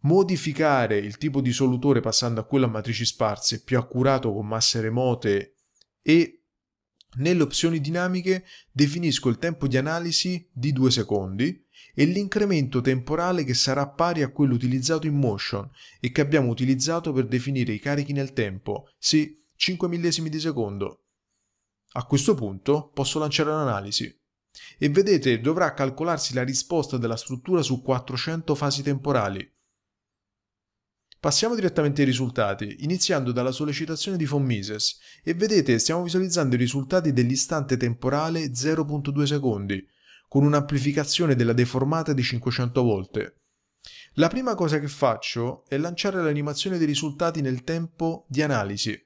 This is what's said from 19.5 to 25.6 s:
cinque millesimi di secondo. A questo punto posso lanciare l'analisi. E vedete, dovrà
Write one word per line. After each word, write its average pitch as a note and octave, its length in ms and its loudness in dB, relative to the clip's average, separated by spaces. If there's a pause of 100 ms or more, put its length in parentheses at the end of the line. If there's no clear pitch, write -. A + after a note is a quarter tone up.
cinque F#3 320 -2
millesimi E3 420 -2
di D#3 120 -6
secondo. A2 640 -4 (880)
A - 120 -8
questo C#3+ 300 2
punto B2+ 540 -2
posso C#3 320 -4
lanciare D3+ 300 0
l'analisi. A#2+ 680 -4 (560)
E D3 120 0
vedete, D3 520 4
dovrà D#3 320 0